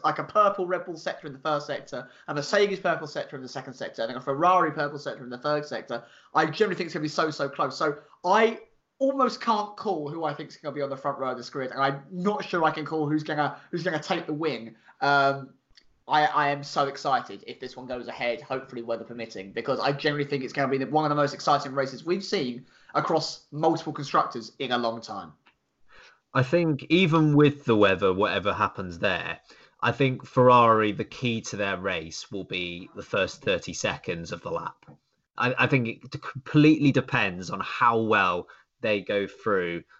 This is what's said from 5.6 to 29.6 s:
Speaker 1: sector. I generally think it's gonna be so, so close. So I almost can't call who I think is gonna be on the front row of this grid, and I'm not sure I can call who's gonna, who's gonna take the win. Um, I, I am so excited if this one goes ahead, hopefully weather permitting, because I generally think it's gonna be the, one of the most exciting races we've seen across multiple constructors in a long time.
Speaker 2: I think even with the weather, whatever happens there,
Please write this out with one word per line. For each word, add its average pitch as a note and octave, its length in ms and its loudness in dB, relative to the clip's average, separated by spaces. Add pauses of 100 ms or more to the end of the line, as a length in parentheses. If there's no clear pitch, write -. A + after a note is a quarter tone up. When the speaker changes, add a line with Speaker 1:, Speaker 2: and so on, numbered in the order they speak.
Speaker 1:
sector. A#2 400 -8 (300)
I D#3+ 100 4
generally F3+ 320 0
think F3 120 -6
it's D3+ 60 -8
gonna D#3+ 80 -6
be D3+ 60 -2
so, D#3+ 220 -2
so D3+ 180 -4
close. C#3 300 -4
So C#3+ 180 -2 (260)
I A3 360 4 (400)
almost C4+ 420 0
can't G#3 340 -2
call D#3 360 -4
who E3 140 -6
I D3 100 -2
think D#3 160 -12
is - 80 -20
gonna C#3+ 160 -8
be C#3+ 80 -6
on C3+ 80 -2
the C3+ 80 -8
front C#3 200 -4
row C3 120 -4
of A#2+ 80 -4
this A#2+ 100 -12
grid, C3 220 -6
and A#2+ 100 -6
I'm C#3+ 220 0 (100)
not F#3 320 -2
sure F3 180 -2
I D#3 100 4
can D#3 120 -8
call D#3 240 -2
who's D#3 140 0
gonna, D3 340 -2 (140)
who's E3+ 140 -4
gonna D#3+ 180 -2
take - 240 -4
the D#3 80 -4
win. B2 420 -4 (240)
Um, C#3 540 2 (560)
I, D3+ 140 6
I D3 280 2
am C#3+ 120 -6
so C#3+ 220 0
excited B2 600 -4
if A#2+ 140 -14
this B2+ 160 -12
one B2+ 80 -14
goes B2 240 -8
ahead, A#2+ 320 -4
hopefully C3 400 -8
weather A#2 240 -4
permitting, A2 480 -12
because A#2+ 260 -2
I B2+ 140 2
generally D3 320 -2
think C#3+ 180 -4
it's B2+ 120 -10
gonna C#3 140 0
be C3+ 100 0
the, C3+ 80 -4
one D#3 180 0
of D3 60 0
the D3 40 0
most C#3+ 200 2
exciting C#3+ 400 0
races C3 280 -4
we've F3+ 220 -2
seen C3 400 -4 (300)
across D#3 480 0 (100)
multiple D#3 400 0
constructors C3+ 640 -2
in B2 140 -4
a A#2+ 60 2
long A#2 240 -2
time. F#2 300 -12 (1000)
Speaker 2:
I B2+ 100 4
think D#3+ 460 2
even D#3 480 6
with C#3+ 300 6
the A#2 100 4
weather, F#2+ 380 6
whatever G2 400 0
happens F#2 440 -4
there, F2 400 -2 (440)